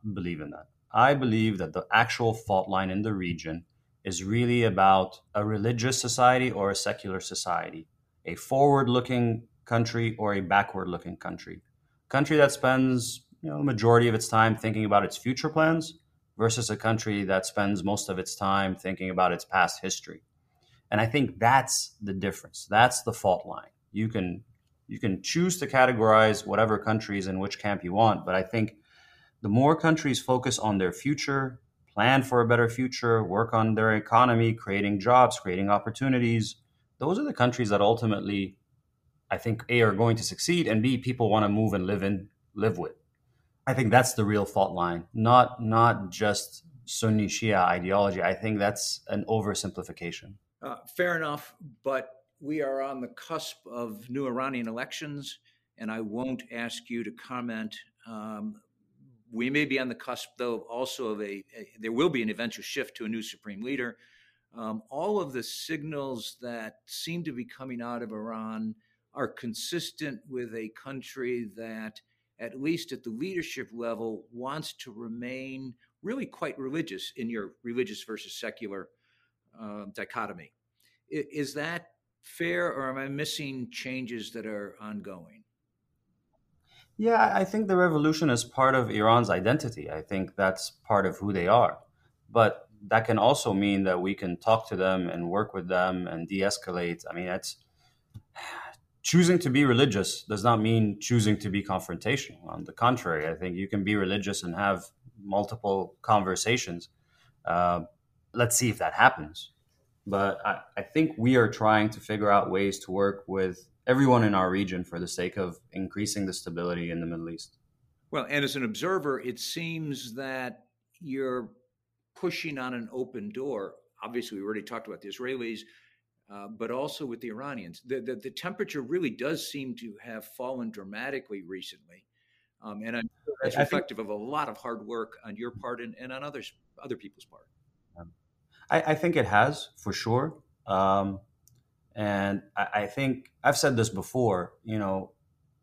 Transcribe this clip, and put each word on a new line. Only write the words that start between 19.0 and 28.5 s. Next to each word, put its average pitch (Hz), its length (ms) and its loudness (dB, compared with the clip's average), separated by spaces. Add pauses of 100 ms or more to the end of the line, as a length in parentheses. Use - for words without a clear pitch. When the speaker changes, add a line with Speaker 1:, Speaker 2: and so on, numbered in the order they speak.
Speaker 1:
about 90 220 2
its 85 120 -6
past 90 380 0
history. 85 400 -8 (640)
And 107 120 2
I 113 60 2
think 113 340 0
that's 131 600 2
the 101 140 -4
difference. - 560 -6
That's 120 320 6
the 110 100 -2
fault 90 320 0
line. - 260 -14 (200)
You 107 160 0
can, 98 380 -4 (420)
you - 140 -12
can 95 200 -2
choose 175 380 0
to 139 80 -6
categorize 110 800 6
whatever 104 320 4
countries 104 480 -2
in 95 140 -2
which 98 180 -6
camp 101 240 -4
you 87 100 -4
want, 104 320 4
but 92 120 0
I 95 80 2
think 110 320 -2 (640)